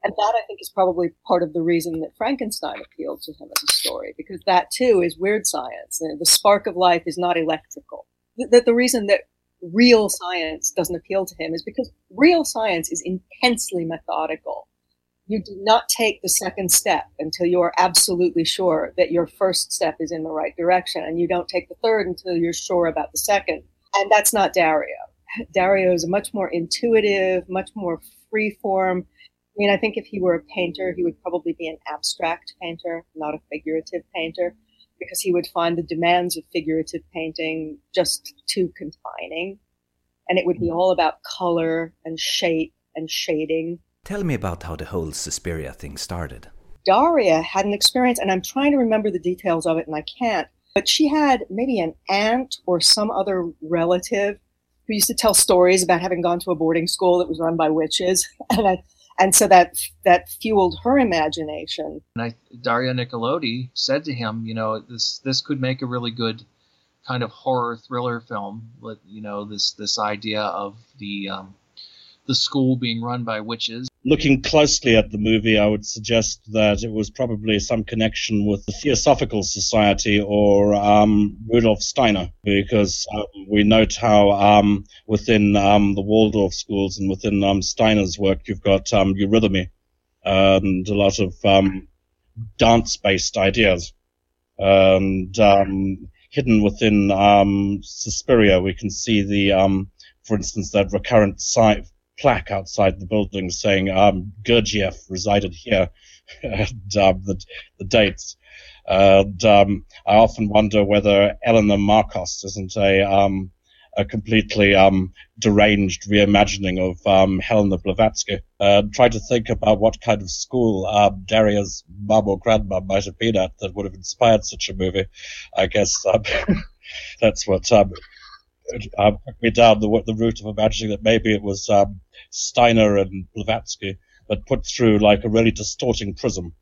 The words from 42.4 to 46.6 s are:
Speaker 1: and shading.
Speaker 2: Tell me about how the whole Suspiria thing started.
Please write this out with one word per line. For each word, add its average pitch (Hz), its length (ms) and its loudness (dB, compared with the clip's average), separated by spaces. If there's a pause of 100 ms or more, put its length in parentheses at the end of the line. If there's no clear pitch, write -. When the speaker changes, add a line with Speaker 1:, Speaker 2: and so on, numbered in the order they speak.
Speaker 1:
and 160 140 -10
shading. 160 680 -6 (260)
Speaker 2:
Tell 202 200 -8
me 160 100 -2
about 92 300 -6
how 85 120 -10
the 78 100 -12
whole 80 260 -6
Suspiria 78 600 -10
thing 71 260 -16
started. 82 520 -12 (340)